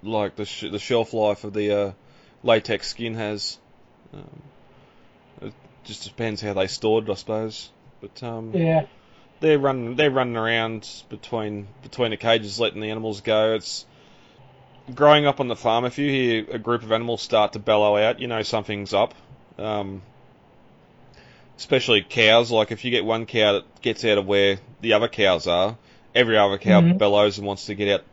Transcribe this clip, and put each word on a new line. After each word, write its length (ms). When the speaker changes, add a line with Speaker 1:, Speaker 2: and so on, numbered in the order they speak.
Speaker 1:
like, 340
the 80
sh-, 260
the 80
shelf 340
life 320
of 80
the, 200
uh, 200
latex 440
skin 260
has. 440
Um, 300
it 100
just 200
depends 360
how 140
they 140
stored 400
it, 40
I 20
suppose. 560
But, 220
um, 320
Speaker 2:
Yeah. 320
Speaker 1:
they're 180
running, 380
they're 140
running 260
around 520
between, 600
between 280
the 60
cages, 420
letting 220
the 100
animals 300
go. 340
It's 300
growing 320
up 140
on 80
the 80
farm. 280
If 140
you 100
hear 420
a 80
group 240
of 100
animals 300
start 300
to 60
bellow 380
out, 240
you 80
know 140
something's 520
up. 200
Um, 440
especially 440
cows. 480
Like, 220
if 120
you 60
get 140
one 220
cow 280
that 280
gets 220
out 140
of 80
where 320
the 140
other 140
cows 380
are, 300
every 240
other 200
cow 220
Speaker 2:
Mm-hmm. 180
Speaker 1:
bellows 400
and 80
wants 200
to 80
get 140
out 120